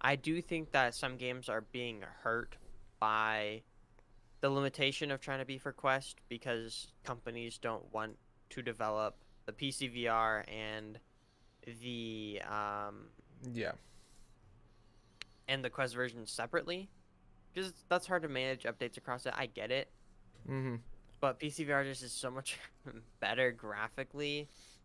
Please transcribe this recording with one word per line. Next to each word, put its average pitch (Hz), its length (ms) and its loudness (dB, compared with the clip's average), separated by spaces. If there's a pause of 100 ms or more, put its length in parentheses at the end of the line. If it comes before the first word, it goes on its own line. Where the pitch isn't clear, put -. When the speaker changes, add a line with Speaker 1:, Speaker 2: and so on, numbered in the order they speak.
Speaker 1:
I 139 140 6
do 156 260 0
think 160 300 -4
that 127 240 6
some 127 220 -2
games 127 320 -4
are 110 140 0
being 117 400 -6
hurt 113 540 -2 (440)
by 110 600 4 (760)
the 139 100 6
limitation 139 600 4
of 135 100 0
trying 135 200 -2
to 131 40 -2
be 131 140 -4
for 135 140 -4
Quest 135 560 2
because 117 640 -4 (100)
companies 117 560 -6
don't - 340 -4
want 110 240 -2 (340)
to 127 120 -6
develop 107 540 0 (300)
the 107 60 -6
P 135 200 -2
C 135 160 -2
V 120 180 -2
R 113 400 6
and 107 540 -8 (840)
the, 113 680 -4
um, 104 640 -2 (420)
Speaker 2:
Yeah. 113 200 -2 (1800)
Speaker 1:
and 135 160 2
the 123 60 0
Quest 127 240 0
version 120 320 -2
separately, 170 640 -2 (640)
'cause 185 340 -6
that's 180 180 6
hard 180 160 2
to 156 60 -4
manage 131 340 0
updates 120 340 -2
across 123 300 -4
it. 123 100 0
I 135 100 0
get 110 260 -6
it. 135 180 0 (560)
Speaker 2:
Mm-hmm. 131 300 -2 (440)
Speaker 1:
But 131 200 2
P 151 100 -2
C 156 140 -4
V 143 80 2
R 139 120 4
just 135 200 -4
is 117 80 -8
so 131 180 -4
much 131 280 -4 (260)
<laughs> 113 360 -14
better 120 300 4
graphically 135 1000 -4 (360)